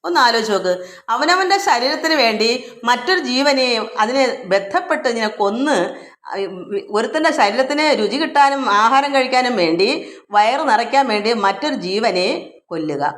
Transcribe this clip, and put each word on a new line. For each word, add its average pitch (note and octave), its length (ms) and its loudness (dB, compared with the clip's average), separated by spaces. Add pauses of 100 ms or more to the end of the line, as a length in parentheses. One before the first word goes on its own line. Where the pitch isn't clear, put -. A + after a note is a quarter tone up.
ഒന്ന് E4+ 200 0
ആലോചിച്ച് A3+ 300 2
നോക്ക്. F3+ 180 0 (420)
അവനവൻ്റെ F4+ 520 2
ശരീരത്തിന് D4+ 560 0
വേണ്ടി A3 260 2 (400)
മറ്റൊരു C#4+ 400 0
ജീവനെ C4 400 2 (340)
അതിനെ C4 220 2 (280)
ബന്ധപ്പെട്ട് D#4+ 600 -2
ഇങ്ങനെ A3 180 -2 (120)
കൊന്ന്, A#3+ 340 0 (540)
ആ, - 20 -8 (640)
ഒരുത്തൻ്റെ D#4 420 0
ശരീരത്തിന് C4 480 2 (140)
രുചി G#3+ 220 -2
കിട്ടാനും C#4 400 2 (180)
ആഹാരം C4+ 340 2
കഴിക്കാനും B3+ 480 0
വേണ്ടി, E3+ 260 2 (480)
വയറ് B3 340 2
നിറയ്ക്കാൻ B3+ 420 2
വേണ്ടി G#3 200 0 (140)
മറ്റൊരു A3+ 400 -2
ജീവനെ F#3+ 420 0 (440)
കൊല്ലുക. D3+ 300 -4 (160)